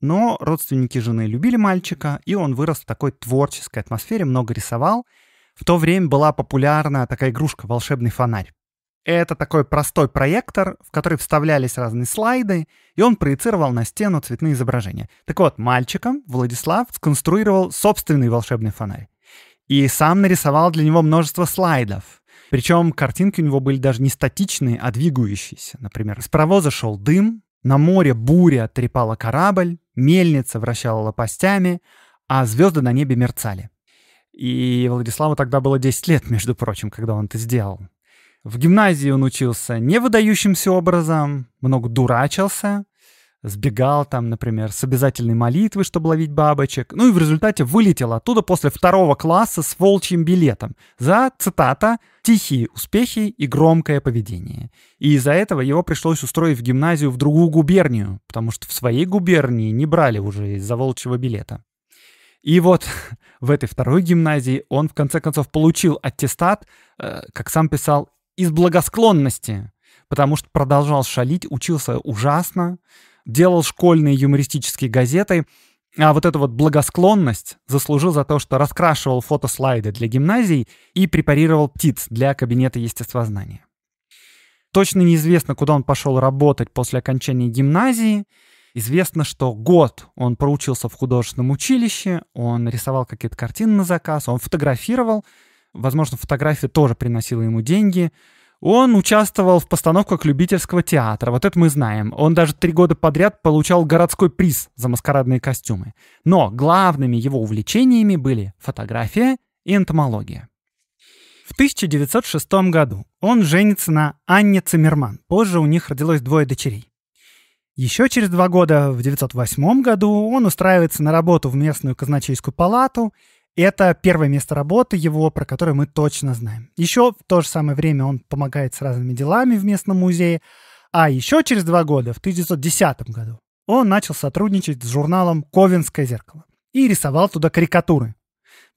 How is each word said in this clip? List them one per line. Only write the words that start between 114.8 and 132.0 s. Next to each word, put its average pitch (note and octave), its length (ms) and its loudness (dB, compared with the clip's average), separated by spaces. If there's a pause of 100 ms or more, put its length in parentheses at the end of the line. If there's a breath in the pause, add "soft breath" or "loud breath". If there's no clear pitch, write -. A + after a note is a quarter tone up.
Позже F3+ 320 2
у D3+ 60 2
них E3 220 0
родилось D3 320 -2
двое C#3+ 240 2
дочерей. B2 480 -8 (840 soft breath)
Ещё C3+ 320 0
через G#3+ 200 0
два F3+ 200 2
года, D#3 420 4
в B2 100 -4
девятьсот C3+ 340 -4
восьмом D3+ 480 2
году, G#3+ 280 2
он A3 360 0
устраивается F3 580 2
на D#3 80 2
работу E3 360 2
в B2 60 -4
местную C#3+ 400 -2
казначейскую C3+ 580 -4
палату. A#3 600 0 (440)
Это F#3 340 4
первое D#3 360 2
место C#3+ 260 -2
работы F#3 420 0
его, D#3 360 0
про - 120 -6
которое D#3+ 280 -2
мы C#3+ 140 0
точно D3 460 -2
знаем. A2+ 440 -10
Ещё A#3+ 340 2
в - 160 -16
то F3 140 2
же - 80 -4
самое D3+ 260 -2
время D3 300 0
он C3+ 160 -4
помогает C#3 560 -6
с - 40 -14
разными B2 340 -4
делами G#3+ 420 0
в G3 80 -2
местном G3 340 0
музее. F3 440 0 (500 soft breath)
А D#3+ 180 4
ещё C3+ 320 0
через G#3+ 220 0
два E3+ 180 2
года, C3+ 300 -2